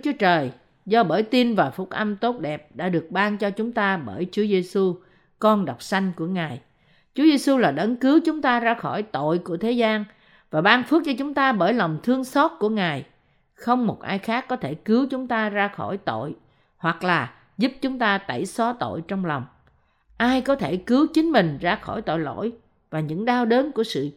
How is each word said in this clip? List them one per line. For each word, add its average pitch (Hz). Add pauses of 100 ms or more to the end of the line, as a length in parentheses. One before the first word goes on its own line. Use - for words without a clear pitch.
Chúa 294
Trời 170 (360)
do 220
bởi 170
tin 240
vào 156
phúc 185
âm 208
tốt 240
đẹp 151
đã 165
được 165
ban 208
cho 202
chúng 220
ta 196
bởi 131
Chúa 208
Giêsu, 185 (420)
con 214
độc 131
sanh 190
của 165
Ngài. 160 (540)
Chúa 277
Giêsu 277
là 175
đấng 208
cứu 277
chúng 311
ta 240
ra 233
khỏi 180
tội 156
của 180
thế 220
gian 214 (460)
và 156
ban 226
phước 311
cho 285
chúng 277
ta 269
bởi 190
lòng 170
thương 262
xót 285
của 214
Ngài. 175 (480)
Không 240
một -
ai 196
khác 226
có 254
thể 151
cứu 233
chúng 262
ta 220
ra 202
khỏi 165
tội 127 (420)
hoặc 170
là 160 (240)
giúp 254
chúng 269
ta 208
tẩy 156
xóa 226
tội 120
trong 190
lòng. 143 (720)
Ai 247
có 269
thể 170
cứu 247
chính 320
mình 165
ra 175
khỏi -
tội 165
lỗi 165 (380)
và 156
những 156
đau 247
đớn 262
của 226
sự 147